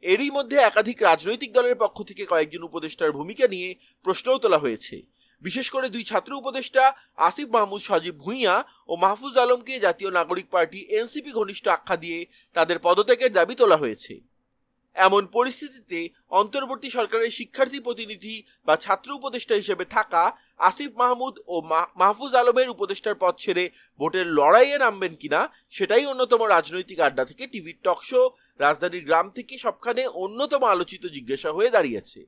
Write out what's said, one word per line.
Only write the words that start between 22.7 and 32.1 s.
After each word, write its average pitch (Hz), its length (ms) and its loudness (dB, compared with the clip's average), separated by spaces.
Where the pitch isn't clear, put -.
পদ 180 180 2
ছেড়ে 180 260 -2
ভোটের 170 260 -2
লড়াইয়ে 185 520 6
নামবেন 196 360 0
কিনা, 151 260 -2
সেটাই 214 360 2
অন্যতম 254 380 0
রাজনৈতিক 180 560 0
আড্ডা 135 240 2
থেকে 156 220 -16
টিভির 170 360 -14
টক 180 220 0
শো, 254 160 0
রাজধানীর 160 440 0
গ্রাম 165 260 2
থেকে 247 280 -16
সবখানে 233 440 -4
অন্যতম 247 480 -4
আলোচিত 185 420 0
জিজ্ঞাসা 135 460 -8
হয়ে 220 220 0
দাঁড়িয়েছে। 139 540 0